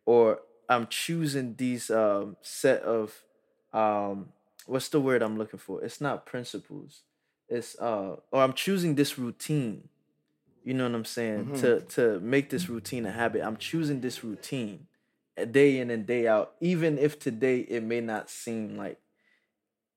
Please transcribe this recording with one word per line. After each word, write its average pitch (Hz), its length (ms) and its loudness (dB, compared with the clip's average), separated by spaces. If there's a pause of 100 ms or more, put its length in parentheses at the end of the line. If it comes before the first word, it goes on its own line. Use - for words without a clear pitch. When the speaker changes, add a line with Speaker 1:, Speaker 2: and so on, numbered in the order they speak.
Speaker 1:
or 113 360 6 (280)
I'm 120 180 4
choosing 139 680 -4
these, 123 340 -4
um, 104 520 2
set - 420 2
of, 107 400 -4 (500)
um, 104 600 0 (320)
what's 127 240 -4
the 156 100 4
word 131 240 4
I'm 107 140 -2
looking 107 220 -6
for? - 240 -8
It's - 180 -8
not 135 240 -4
principles. 120 800 -12 (440)
It's, - 320 -6
uh, 101 380 -4 (140)
or 135 120 4
I'm 131 100 4
choosing 175 420 0
this 139 220 2
routine. 123 720 -4 (760)
You 127 80 -2
know 131 160 0
what 120 60 -2
I'm 113 100 -4
saying? 110 400 -4
Speaker 2:
Mm-hmm. 131 160 -4
Speaker 1:
To, 120 200 4
to 113 380 2
make 135 300 0
this 180 180 -2
routine 117 380 -6
a 98 60 -4
habit. 110 300 0
I'm 107 140 -4
choosing 147 460 -2
this 123 240 -6
routine, 107 640 -8 (500)
uh, 92 80 -2
day 135 340 6
in 120 100 -4
and 113 160 -2
day 120 220 2
out, 107 320 2
even 165 380 2
if 147 200 2
today 127 440 0
it 117 220 -4
may 117 180 -2
not 110 280 -6
seem 110 460 -6
like 101 240 -10 (960)